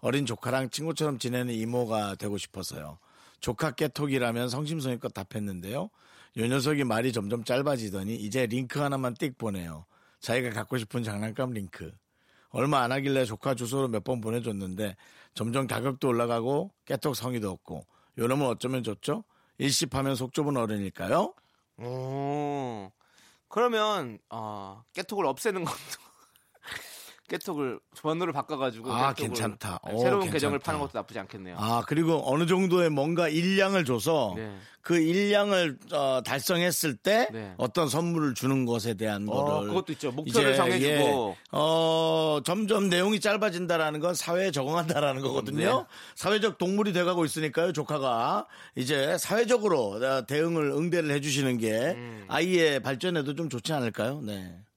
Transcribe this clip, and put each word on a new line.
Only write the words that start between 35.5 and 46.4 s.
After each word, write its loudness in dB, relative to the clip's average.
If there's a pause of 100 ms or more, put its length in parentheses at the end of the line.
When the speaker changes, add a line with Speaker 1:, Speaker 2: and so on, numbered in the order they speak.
Speaker 1:
어, 2
달성했을 0
때 2
Speaker 2:
네. -10
Speaker 1:
어떤 0
선물을 0
주는 0
것에 -2
대한 -2
Speaker 2:
어, 0
Speaker 1:
거를 0
Speaker 2:
그것도 -2
있죠. -4
목표를 4
Speaker 1:
이제, 6
Speaker 2:
정해주고. 4
Speaker 1:
예, -8 (160)
어, 2
점점 2
내용이 4
짧아진다라는 2
건 2
사회에 0
적응한다라는 0
거거든요. 0
Speaker 2:
네. -2 (320)
Speaker 1:
사회적 0